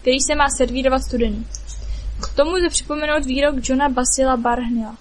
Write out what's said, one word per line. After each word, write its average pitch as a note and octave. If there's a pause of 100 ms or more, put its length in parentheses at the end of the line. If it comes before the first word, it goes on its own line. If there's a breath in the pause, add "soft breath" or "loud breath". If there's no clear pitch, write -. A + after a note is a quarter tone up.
který B3+
se D4+
má C#4+
servírovat C4
studený. A3+ (760 loud breath)
K -
tomu D4
lze F4+
připomenout D4+
výrok C#4 (140)
Johna C4+
Basila C4
Barhnila A#3